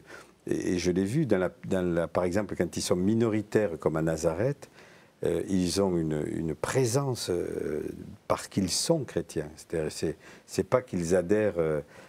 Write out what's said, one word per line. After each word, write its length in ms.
et, 260
et 60
je 120
l'ai 140
vu, 200
dans 120
la, 140
dans 260
la, 140
par 160
exemple, 320
quand 200
ils 60
sont 140
minoritaires, 840
comme 180
à 40
Nazareth, 680
euh, 260
ils 320
ont 160
une, 300
une 280
présence, 760
euh, 540
parce 200
qu'ils 240
sont 320
chrétiens. 520
C'est-à-dire, 360
c'est, 260
c'est 200
pas 140
qu'ils 340
adhèrent, 440
euh, 220